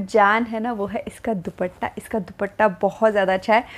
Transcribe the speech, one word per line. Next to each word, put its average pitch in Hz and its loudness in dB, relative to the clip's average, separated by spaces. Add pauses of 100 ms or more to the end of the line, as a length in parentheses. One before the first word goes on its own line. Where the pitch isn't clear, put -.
जान 214 4
है 226 -6
ना, 240 -4
वो 202 -4
है 196 -6
इसका - -6
दुपट्टा। 180 -6
इसका - -6
दुपट्टा 202 -2
बहुत 208 0
ज़्यादा 190 2
अच्छा 190 2
है, 233 4 (140)